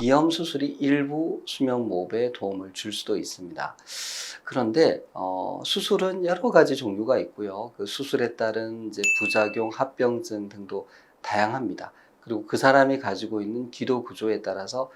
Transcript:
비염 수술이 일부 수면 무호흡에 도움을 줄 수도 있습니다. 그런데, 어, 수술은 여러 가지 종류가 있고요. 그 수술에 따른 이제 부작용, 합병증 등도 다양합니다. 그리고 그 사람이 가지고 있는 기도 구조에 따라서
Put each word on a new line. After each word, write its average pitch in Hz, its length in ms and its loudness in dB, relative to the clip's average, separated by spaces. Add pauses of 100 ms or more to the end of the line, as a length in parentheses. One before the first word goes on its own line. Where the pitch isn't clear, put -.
비염 143 300 6
수술이 147 500 -4
일부 143 640 0
수면 123 420 0
무호흡에 107 460 0
도움을 95 400 -6
줄 107 220 -8
수도 101 240 -2
있습니다. 82 580 -8 (680)
그런데, 127 680 2
어, 92 540 -4
수술은 185 580 0
여러 180 260 0
가지 156 260 8
종류가 110 420 0
있고요. 104 580 -6
그 101 80 -6
수술에 123 520 -2
따른 113 520 -2
이제 101 140 -6 (160)
부작용, 110 500 2
합병증 113 800 -2
등도 101 400 -10 (320)
다양합니다. 104 720 -2 (300)
그리고 107 240 -6
그 123 100 0
사람이 135 440 6
가지고 104 420 -4
있는 120 280 -6
기도 123 320 0
구조에 110 380 -2
따라서 98 560 -4